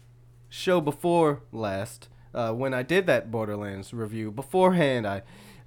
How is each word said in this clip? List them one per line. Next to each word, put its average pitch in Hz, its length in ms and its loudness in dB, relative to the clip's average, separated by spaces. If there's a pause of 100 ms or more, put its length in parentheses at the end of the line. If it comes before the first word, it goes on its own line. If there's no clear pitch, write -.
(500)
show 180 300 2
before 156 640 2 (100)
last, 104 560 -6 (260)
uh, 113 180 -2
when 131 220 -2
I 127 100 -2
did 180 240 2
that 117 240 2
Borderlands 104 600 -4
review, 110 380 -6
beforehand, 143 760 2
I, 98 160 -4 (440)